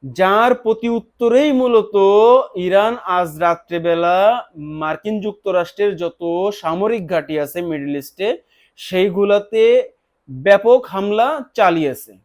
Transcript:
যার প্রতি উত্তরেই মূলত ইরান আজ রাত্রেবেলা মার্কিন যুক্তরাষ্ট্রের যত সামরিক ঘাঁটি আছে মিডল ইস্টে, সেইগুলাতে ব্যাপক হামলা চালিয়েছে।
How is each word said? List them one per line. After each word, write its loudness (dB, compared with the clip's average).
যার 2
প্রতি -4
উত্তরেই 0
মূলত 2
ইরান 0
আজ -2
রাত্রেবেলা 0
মার্কিন -8
যুক্তরাষ্ট্রের -4
যত -8
সামরিক -4
ঘাঁটি -4
আছে -6
মিডল -6
ইস্টে, -8
সেইগুলাতে 0
ব্যাপক 4
হামলা -2
চালিয়েছে। 0